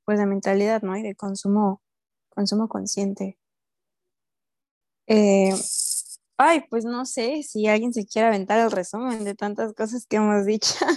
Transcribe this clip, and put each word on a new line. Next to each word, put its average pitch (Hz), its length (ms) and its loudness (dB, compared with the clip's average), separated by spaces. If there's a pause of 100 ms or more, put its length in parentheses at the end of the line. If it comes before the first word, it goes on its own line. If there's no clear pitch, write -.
pues, 208 140 0
de 208 60 2
mentalidad, 196 560 0
¿no? 190 160 -4
Y 220 60 -6
de 202 120 -8
consumo, 202 680 0 (480)
consumo 208 380 -2
consciente. 196 680 -6 (1700)
Eh, 196 460 6 (840)
ay, 311 320 4
pues 226 160 -2
no 240 200 -6
sé 269 380 -4
si 214 240 -2
alguien 220 260 2
se 208 140 -4
quiere 220 220 0
aventar 202 300 2
el 233 120 2
resumen 220 520 -4
de 202 120 -6
tantas 208 380 -6
cosas 226 340 -6
que 214 100 0
hemos 208 280 2
dicho 214 280 0 (240)